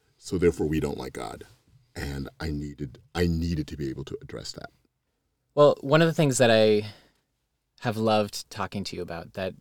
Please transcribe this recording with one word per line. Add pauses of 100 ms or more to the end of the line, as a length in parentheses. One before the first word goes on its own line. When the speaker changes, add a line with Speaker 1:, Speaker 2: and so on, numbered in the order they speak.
(180)
Speaker 1:
"So
therefore
we
don't
like
God." (480)
And (120)
I
needed, (160)
I
needed
to
be
able
to
address
that. (840)
Speaker 2:
Well,
one
of
the
things
that
I (880)
have
loved
talking
to
you
about,
that